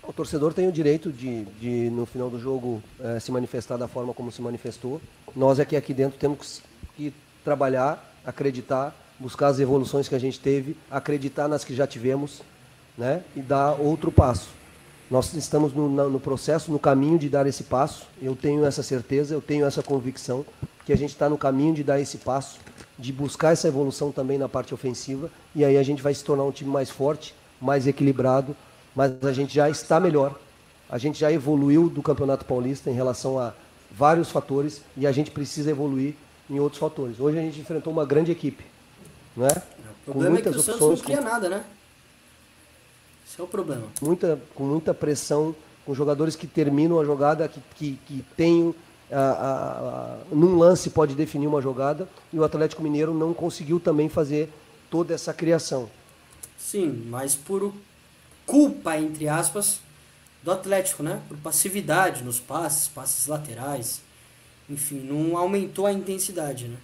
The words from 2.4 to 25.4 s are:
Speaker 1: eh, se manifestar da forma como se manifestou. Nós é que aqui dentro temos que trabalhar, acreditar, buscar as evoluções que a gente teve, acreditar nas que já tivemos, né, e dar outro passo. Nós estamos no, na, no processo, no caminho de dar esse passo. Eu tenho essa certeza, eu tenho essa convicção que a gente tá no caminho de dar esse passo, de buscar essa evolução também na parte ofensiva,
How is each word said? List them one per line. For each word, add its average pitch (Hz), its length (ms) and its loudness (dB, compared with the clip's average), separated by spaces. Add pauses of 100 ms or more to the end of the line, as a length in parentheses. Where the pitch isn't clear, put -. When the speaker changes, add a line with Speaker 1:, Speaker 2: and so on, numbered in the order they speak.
Speaker 1:
eh, 117 180 -4
se 127 140 -8
manifestar 123 460 -4
da 120 100 -6
forma 123 240 -6
como 120 180 -8
se 117 100 -16
manifestou. 120 600 -8 (340)
Nós 131 240 6
é 147 60 4
que 147 100 -2
aqui 143 200 -2
dentro 135 240 0
temos - 420 -4 (340)
que 147 180 -8 (300)
trabalhar, 139 720 0 (100)
acreditar, 131 720 -4 (240)
buscar 131 300 0
as 131 100 2
evoluções 135 480 2
que - 80 -4
a 131 40 0
gente 123 200 -4
teve, 139 380 0 (140)
acreditar 139 580 -2
nas 147 160 -2
que 127 100 -10
já 135 120 2
tivemos, 135 560 -4 (540)
né, 139 280 -2 (100)
e 143 60 -8
dar 139 400 2
outro 156 320 0
passo. - 360 4 (640)
Nós 127 240 2
estamos 151 380 2
no, 143 200 0
na, 139 120 2
no 135 160 0
processo, 151 500 -2
no 147 80 0
caminho 143 400 4
de 147 100 0
dar 139 180 2
esse 131 180 -4
passo. - 420 -2 (140)
Eu 131 160 -4
tenho 147 280 2
essa 139 180 0
certeza, 139 520 -2
eu 143 60 -2
tenho 147 240 0
essa 139 180 0
convicção 131 640 -4 (400)
que 147 80 0
a 139 40 6
gente 143 200 0
tá 147 140 2
no 147 80 0
caminho 143 360 2
de 147 80 -4
dar 139 160 2
esse 135 200 -6
passo, 135 400 -4 (400)
de 127 120 -8
buscar 143 420 0
essa 165 140 2
evolução 139 460 0
também 139 240 -2
na 113 140 -2
parte 131 240 -6
ofensiva, 135 560 -8 (240)